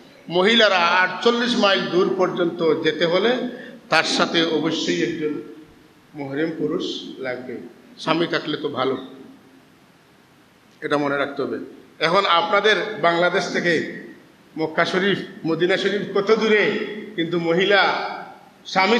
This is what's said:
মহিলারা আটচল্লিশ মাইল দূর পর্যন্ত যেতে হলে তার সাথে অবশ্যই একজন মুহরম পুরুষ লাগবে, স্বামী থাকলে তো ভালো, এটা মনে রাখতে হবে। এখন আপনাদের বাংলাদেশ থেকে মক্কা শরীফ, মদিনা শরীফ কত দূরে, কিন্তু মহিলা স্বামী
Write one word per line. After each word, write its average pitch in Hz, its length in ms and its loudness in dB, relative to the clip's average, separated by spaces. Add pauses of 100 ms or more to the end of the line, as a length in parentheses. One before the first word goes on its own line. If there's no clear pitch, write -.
(300)
মহিলারা 196 480 4
আটচল্লিশ 185 760 2
মাইল 196 260 4
দূর 175 360 2
পর্যন্ত 165 680 0
যেতে 160 220 0
হলে 185 280 2 (560)
তার 160 140 4
সাথে 170 400 0
অবশ্যই 165 600 -2
একজন 151 380 -4 (760)
মুহরম 139 420 -4
পুরুষ 156 440 -4 (160)
লাগবে, 123 400 -8 (420)
স্বামী 160 280 0
থাকলে 151 300 -4
তো 151 120 -6
ভালো, 131 280 -2 (1800)
এটা 147 160 -2
মনে 143 200 -2
রাখতে 139 240 -4
হবে। 127 180 -4 (400)
এখন 175 260 2
আপনাদের 202 500 2 (260)
বাংলাদেশ 175 520 2
থেকে 170 480 -2 (580)
মক্কা 160 260 0
শরীফ, 185 320 0 (280)
মদিনা 175 320 2
শরীফ 196 400 -2
কত 202 140 2
দূরে, 214 340 4 (500)
কিন্তু 170 240 -2
মহিলা 170 680 2 (560)
স্বামী 196 340 2